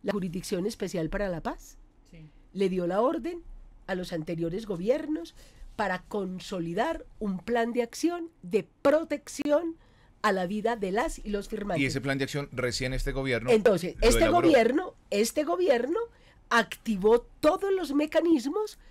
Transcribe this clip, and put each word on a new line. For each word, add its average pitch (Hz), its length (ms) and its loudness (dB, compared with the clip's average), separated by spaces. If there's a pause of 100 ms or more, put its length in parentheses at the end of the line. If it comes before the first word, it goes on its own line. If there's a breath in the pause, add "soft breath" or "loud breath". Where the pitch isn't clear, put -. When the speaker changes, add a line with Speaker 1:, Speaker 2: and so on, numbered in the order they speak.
Speaker 1:
La 196 100 -4
Jurisdicción 185 520 -4
Especial 180 440 -4
para 196 200 -4
la 165 120 -6
Paz - 360 -10 (340)
Speaker 2:
Sí. 156 180 -20 (240)
Speaker 1:
le 190 160 2
dio 180 180 -2
la 190 140 2
orden 330 420 -2 (440)
a 190 80 -4
los 180 180 -8
anteriores 170 520 -4
gobiernos 285 720 -4 (400 soft breath)
para 185 280 -2
consolidar 190 1000 -4 (140)
un 196 200 -4
plan 233 340 0
de 240 100 0
acción 339 460 -4 (120)
de 180 260 -2 (140)
protección 294 960 0 (440 soft breath)
a 214 120 2
la 185 140 0
vida 214 280 -2
de 196 160 -4
las 254 280 -2
y 220 100 -12
los 202 180 -4
firmantes. 180 340 -4
Speaker 3:
Y 135 40 2
ese 127 160 -2
plan 135 160 -2
de 135 80 0
acción 143 260 -6
recién 123 420 -4
este 131 200 -2
gobierno 135 380 0
Speaker 1:
Entonces, 185 500 4
Speaker 3:
lo 226 60 6
Speaker 1:
este 247 160 6
Speaker 3:
elaboró. 339 240 4
Speaker 1:
gobierno, 269 460 4 (160)
este 226 360 0
gobierno 330 540 2 (500 soft breath)
activó 226 720 2
todos 370 500 0
los 339 220 0
mecanismos 311 840 2 (120)